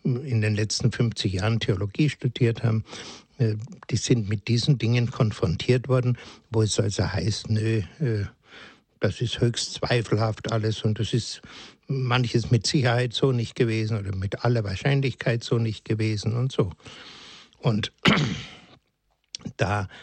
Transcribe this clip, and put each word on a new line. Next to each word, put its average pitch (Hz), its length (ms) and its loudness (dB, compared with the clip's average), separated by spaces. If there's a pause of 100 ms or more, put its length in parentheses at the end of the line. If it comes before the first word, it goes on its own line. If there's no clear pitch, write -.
in 123 380 0
den 107 140 2
letzten 107 360 0
fünfzig 110 420 0
Jahren 107 260 0
Theologie 101 500 0
studiert 117 540 0
haben, 110 200 2 (540)
äh, 110 180 2 (340)
die 113 80 0
sind 113 320 0
mit 107 180 -4
diesen 117 300 4
Dingen 117 340 2
konfrontiert 110 760 2
worden, 123 300 2 (320)
wo 113 120 2
es 107 180 2
also 104 320 0
heißt, - 380 -2
nö, 107 320 0 (180)
äh, 110 260 0 (720)
das - 220 0
ist 117 200 -4
höchst - 340 0
zweifelhaft 110 760 0
alles 110 320 0
und 107 160 0
das 104 140 -2
ist - 280 -2 (460)
manches 127 640 0
mit 113 140 4
Sicherheit 123 480 2
so 135 180 2
nicht 120 240 -2
gewesen 110 420 0
oder 98 180 -4
mit 95 280 -4
aller 120 200 2
Wahrscheinlichkeit 120 800 0
so 120 160 0
nicht 113 260 -2
gewesen 110 500 0
und 127 160 0
so. 90 200 0 (880)
Und - 340 0 (100)
<clears throat> - 1500 -2
da 101 300 0 (160)